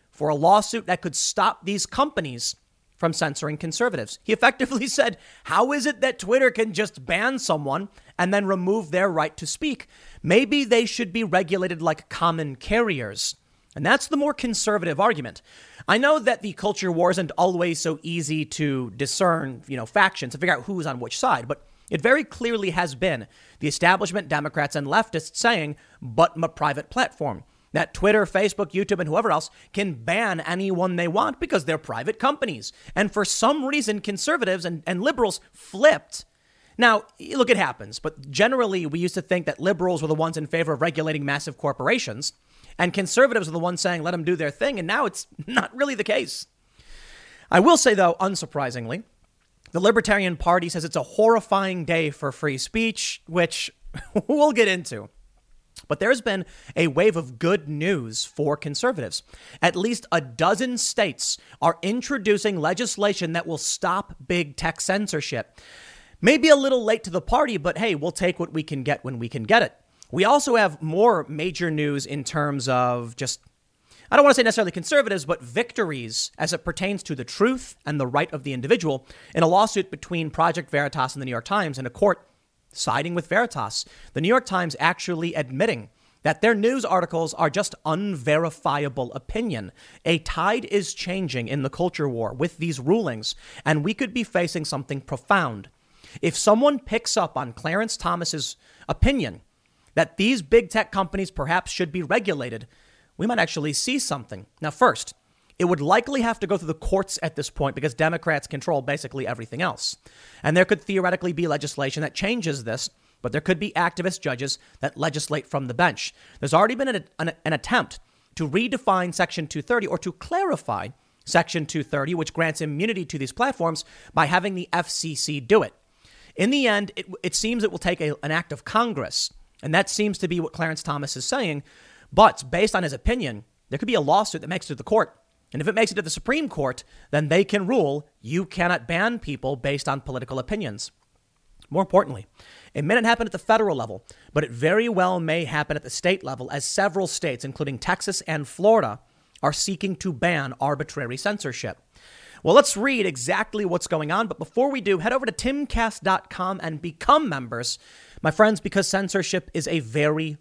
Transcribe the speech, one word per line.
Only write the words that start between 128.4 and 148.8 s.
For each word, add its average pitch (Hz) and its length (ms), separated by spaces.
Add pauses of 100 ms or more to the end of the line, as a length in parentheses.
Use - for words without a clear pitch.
of 147 120
Congress, 214 680 (300)
and 147 100
that 190 160
seems 208 300
to 190 80
be 175 120
what 160 140
Clarence 160 300
Thomas 143 340
is 131 80
saying. 170 380 (500)
But 202 380
based 202 240
on 185 80
his 143 100
opinion, 135 500 (260)
there 147 100
could 214 80
be 247 80
a 165 60
lawsuit 175 400
that - 60
makes 180 200
it - 20
to 147 60
the - 80
court. - 360 (320)
And 139 100
if 156 60
it 208 80
makes 220 160
it 190 40
to 202 80
the 160 80
Supreme 285 360
Court, 139 360 (260)
then 151 180
they 170 160
can 196 220
rule 151 420 (140)
you 160 240
cannot 175 420
ban 208 300
people 139 380
based 139 340
on 135 120
political 131 360
opinions. 127 540 (800)
More 160 120
importantly, 180 460 (460)
it 143 120
may 196 100
not 247 80
happen 233 220
at 214 60
the 190 80
federal 220 360
level, 110 300 (260)
but 151 120
it 117 80
very 165 360
well 185 320
may 165 240
happen 151 320
at 147 80
the 127 60
state 190 340
level, 127 280
as 143 120
several 196 440
states, 135 360
including 139 360
Texas - 420
and 151 260
Florida, 175 520 (420)